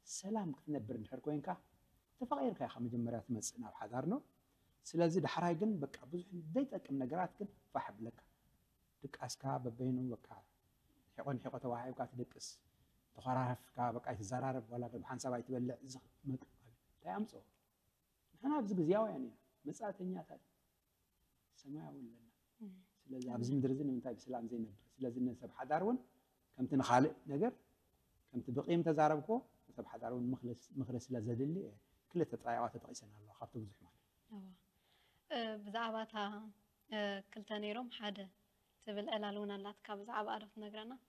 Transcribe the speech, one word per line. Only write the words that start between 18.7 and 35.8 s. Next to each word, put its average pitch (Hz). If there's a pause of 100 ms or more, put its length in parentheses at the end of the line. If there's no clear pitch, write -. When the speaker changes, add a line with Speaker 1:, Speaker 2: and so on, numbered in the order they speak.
Speaker 1:
ግዝያውያን 185
ኢና 123 (320)
መጻእተኛታት 185 (1160)
ሰማያዊ 151
ኣለና። 139 (500)
Speaker 2:
እም። 202 (260)
Speaker 1:
ስለዚ 131
ኣብዚ 120
ምድሪ 135
እዚ 135
ንምንታይ 131
ብሰላም 120
ዘይነብር? 110 (140)
ስለዚ 123
ንሰብ 123
ሓዳር 147
እውን 233 (600)
ከምቲ 127
ንኻልእ 131 (120)
ነገር 156 (840)
ከምቲ 120
ብቕይም 170
ተዛረብኮ 151 (360)
ንሰብ -
ሓዳር 117
እውን 123
ምኽሪ፣ 127 (280)
ምኽሪ 131
ስለ 127
ዘድሊ 123 (580)
ክልተ 170
ጥራይ 120
ኣብኣ 117
ተጠቒሰን 117
ኣለዋ 104
ካብቲ -
ብዙሕ 107
ማለት -
እዩ። - (180)
Speaker 2:
እዋ። 202 (880)
እ፣ 285 (220)
ብዛዕባ 220